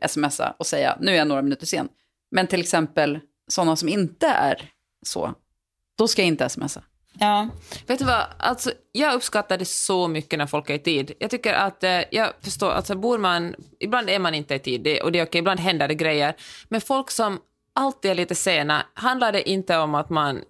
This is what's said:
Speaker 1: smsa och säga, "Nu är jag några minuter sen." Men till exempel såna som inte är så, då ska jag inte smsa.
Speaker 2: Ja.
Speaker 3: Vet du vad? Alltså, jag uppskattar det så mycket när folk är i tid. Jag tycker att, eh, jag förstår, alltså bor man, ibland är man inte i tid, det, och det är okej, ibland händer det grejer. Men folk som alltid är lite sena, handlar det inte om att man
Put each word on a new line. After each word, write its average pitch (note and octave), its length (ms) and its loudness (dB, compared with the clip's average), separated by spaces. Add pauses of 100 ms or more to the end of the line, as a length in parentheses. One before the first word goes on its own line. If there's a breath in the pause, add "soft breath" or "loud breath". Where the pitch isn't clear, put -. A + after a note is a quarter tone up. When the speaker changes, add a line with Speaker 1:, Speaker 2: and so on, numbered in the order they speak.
Speaker 1:
smsa - 500 0
och - 80 -4
säga, C#3+ 340 2
"Nu F#3 120 2
är F3 40 6
jag D3+ 120 4
några C3+ 140 0
minuter C#3 240 -2
sen." C#3 220 -2 (420)
Men F#3 160 2
till F#3 140 0
exempel D#3 580 0 (300)
såna E3 280 2
som E3 120 -2
inte G3 380 0
är - 440 2 (360)
så, E2 280 -6 (640)
då A3 100 4
ska - 140 2
jag F#3 60 4
inte C#3 200 2
smsa. - 340 -8 (360)
Speaker 2:
Ja. G#3 300 2 (380 loud breath)
Speaker 3:
Vet C4 120 0
du C4+ 60 -2
vad? A#3+ 200 2 (140)
Alltså, B3 340 -2 (200)
jag C4+ 220 2
uppskattar G#3 440 -2
det F#3 60 -6
så F3+ 440 0
mycket D#3 300 -4
när D3 80 -2
folk D3 240 -4
är C#3+ 40 0
i D3 40 -2
tid. D3 400 0
Jag A3 120 -4
tycker A#3 240 0
att, F#3+ 300 0
eh, F3+ 160 2 (100)
jag A3 220 0 (120)
förstår, G3 260 -2
alltså - 240 -2
bor A3+ 240 0
man, F3 360 0 (260)
ibland A3 300 -2
är G3 80 2
man E3+ 160 0
inte D3 200 -4
i C3+ 40 0
tid, B2 240 -4
det, D3+ 180 2
och E3+ 120 0
det F3 60 2
är E3 80 2
okej, E3+ 120 -2
ibland F3+ 220 0
händer E3+ 280 0
det D#3 60 0
grejer. D#3 400 0 (340 loud breath)
Men A3 120 -2
folk C4+ 300 -2
som G#3 280 -2 (360)
alltid B3+ 360 0
är F#3 40 2
lite F3 200 0
sena, D3+ 600 2
handlar B3 380 0
det G3 180 0
inte F#3+ 280 0
om D3+ 160 0
att D3+ 160 -2
man D3 400 0